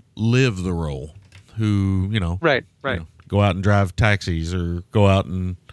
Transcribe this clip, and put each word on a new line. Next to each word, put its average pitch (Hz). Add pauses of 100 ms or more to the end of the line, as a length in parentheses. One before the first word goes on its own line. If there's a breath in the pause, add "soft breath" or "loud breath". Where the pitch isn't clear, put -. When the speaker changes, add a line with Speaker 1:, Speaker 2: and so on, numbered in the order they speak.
(160)
Speaker 1:
live 113
the 90
role, 78 (420)
who, 98
you 110
know, 87
Speaker 2:
Right, 147
Speaker 1:
you - (140)
Speaker 2:
right. 127
Speaker 1:
know, 78 (220)
go 101
out 101
and 95
drive 101
taxis 90
or 85
go 104
out 98
and 92 (160 soft breath)